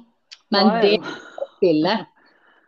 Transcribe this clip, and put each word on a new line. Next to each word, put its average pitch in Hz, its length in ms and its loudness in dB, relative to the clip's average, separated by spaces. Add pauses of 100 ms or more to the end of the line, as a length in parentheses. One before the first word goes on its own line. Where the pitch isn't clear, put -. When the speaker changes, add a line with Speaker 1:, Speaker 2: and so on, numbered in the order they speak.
(500)
Speaker 1:
Men 202 160 2
Speaker 2:
Da 214 80 2
er 226 80 -2
Speaker 1:
det 208 160 2
Speaker 2:
jo - 480 -14 (100)
Speaker 1:
spillet, 170 500 0 (600)